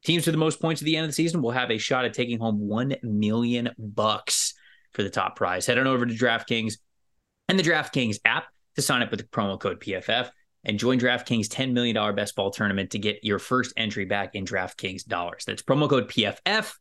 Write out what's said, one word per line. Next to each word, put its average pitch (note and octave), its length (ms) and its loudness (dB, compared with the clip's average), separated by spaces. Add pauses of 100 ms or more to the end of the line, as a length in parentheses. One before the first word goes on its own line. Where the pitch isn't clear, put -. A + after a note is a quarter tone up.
Teams E3 200 4
with E3 80 2
the D#3 60 2
most D#3 220 2
points D#3+ 200 0
at D3+ 60 -4
the D#3 100 2
end D#3+ 80 0
of D#3 60 -2
the C#3+ 40 -6
season E3 280 2
will A#2 80 2
have B2 200 0
a A2 80 2
shot B2+ 260 0
at A2+ 100 -2
taking A#2+ 240 -2
home A2 220 0
one A2 420 0
million A#2 720 0
bucks G#2+ 760 0 (380)
for G#2+ 100 -2
the G2 80 -2
top F#2+ 260 -2
prize. F#2 300 0
Head A#2+ 120 4
on C3 80 4
over B2+ 200 2
to A#2+ 80 -2
DraftKings A2+ 600 0 (760)
and F#3 100 4
the F#3 40 4
DraftKings D3 640 2
app B2 220 2 (300)
to C#3 60 -2
sign B2 200 2
up A2 80 -2
with G#2+ 100 -4
the A2 60 -10
promo G2 340 -2
code F#2 200 -2
P G2 140 -6
F F2+ 140 -6
F A#2+ 220 0 (340)
and G#2 140 0
join B2 200 2
DraftKings' A#2+ 520 0
ten C3 240 -2
million A#2+ 220 2
dollar G#2 180 0
best G2+ 200 -4
ball G2 160 0
tournament G2 420 -2
to G#2+ 60 -4
get G#2 240 -2
your G2+ 160 0
first B2 380 -2
entry G#2 300 -4
back G2 280 -4
in F#2+ 120 -6
DraftKings F#2 580 -6
dollars. F2 400 -6
That's G2+ 160 -6
promo C#3+ 260 2
code C3 220 2
P A2 160 2
F G2 220 -2
F G#3+ 340 0